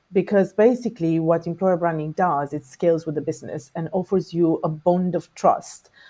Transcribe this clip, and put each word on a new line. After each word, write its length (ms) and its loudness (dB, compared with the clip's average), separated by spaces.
because 400 2
basically 680 2
what 280 0
employer 300 0
branding 340 -2
does, 400 -2
it 140 -8
scales 400 0
with 100 -4
the 60 -2
business 540 -8
and 180 -6
offers 400 -2
you 320 2
a 40 -2
bond 460 0
of 180 -8
trust 560 -2